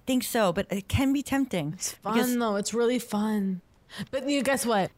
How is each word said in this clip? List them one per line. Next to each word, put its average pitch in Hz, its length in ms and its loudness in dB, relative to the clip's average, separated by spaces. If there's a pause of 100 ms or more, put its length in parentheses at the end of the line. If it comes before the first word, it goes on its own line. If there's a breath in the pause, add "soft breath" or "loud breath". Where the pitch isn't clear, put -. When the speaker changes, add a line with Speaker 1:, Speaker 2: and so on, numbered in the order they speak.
Speaker 1:
think 254 180 2
so, 214 300 2
but 190 160 -2
it 196 180 -4
can 269 260 2
be 277 100 0
tempting. 202 540 0
Speaker 2:
It's - 160 -6
fun 202 200 -6
Speaker 1:
Because 247 240 2
Speaker 2:
though. 220 200 0
It's 202 180 -4
really 240 240 2
fun. 208 600 -2 (500 loud breath)
But 269 180 -4
you, 285 140 2
guess 277 240 0
what? 208 300 2